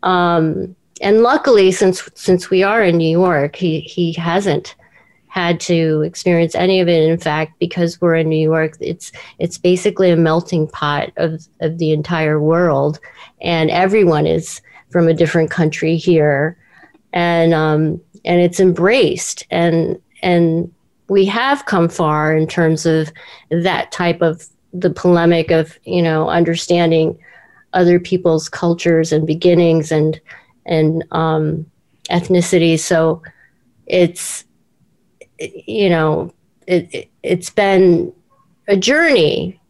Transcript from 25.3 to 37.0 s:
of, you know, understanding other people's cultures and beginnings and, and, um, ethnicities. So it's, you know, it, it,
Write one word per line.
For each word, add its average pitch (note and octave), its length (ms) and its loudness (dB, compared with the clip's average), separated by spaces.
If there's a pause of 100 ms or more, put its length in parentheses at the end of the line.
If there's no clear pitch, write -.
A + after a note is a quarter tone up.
of, D#3+ 320 0
you F3+ 180 -4
know, D#3+ 280 0
understanding E3 880 0 (560)
other F3 260 4
people's F3 500 -2
cultures E3+ 640 0
and D#3 160 0
beginnings E3 640 2
and, D#3 280 0 (460)
and, D#3+ 460 0
um, D#3+ 540 -2 (440)
ethnicities. F3 720 0
So D#3+ 420 0 (640)
it's, - 600 -2 (920)
you G3+ 500 -4
know, D#3+ 440 0 (340)
it, F3 260 -2
it, - 180 -12 (100)